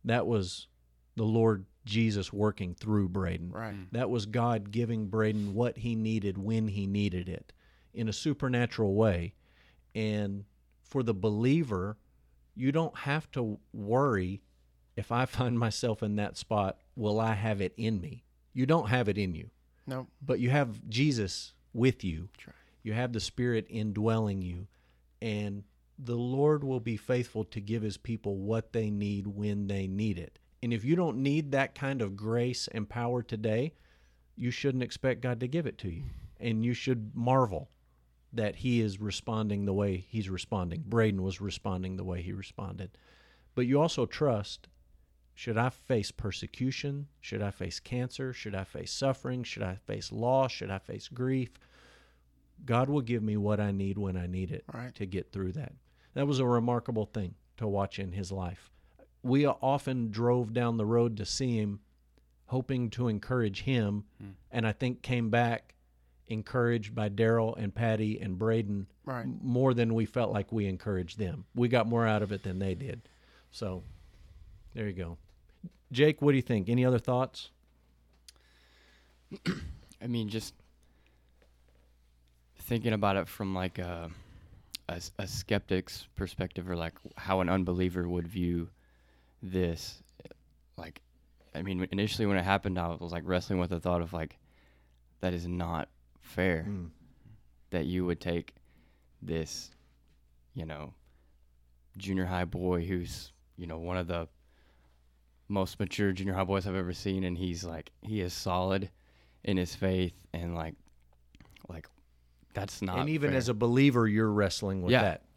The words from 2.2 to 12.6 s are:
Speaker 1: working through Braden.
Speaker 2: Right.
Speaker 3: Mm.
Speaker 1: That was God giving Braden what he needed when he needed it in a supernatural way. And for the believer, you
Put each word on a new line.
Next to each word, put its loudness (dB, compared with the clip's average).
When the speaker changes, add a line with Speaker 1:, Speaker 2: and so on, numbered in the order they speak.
Speaker 1:
working 0
through 2
Braden. -2
Speaker 2:
Right. -6
Speaker 3:
Mm. -10
Speaker 1:
That 0
was 0
God 0
giving 0
Braden 0
what 0
he -2
needed 0
when 0
he -2
needed 0
it -10
in -2
a -2
supernatural 0
way. 4
And -2
for -4
the 0
believer, 2
you 0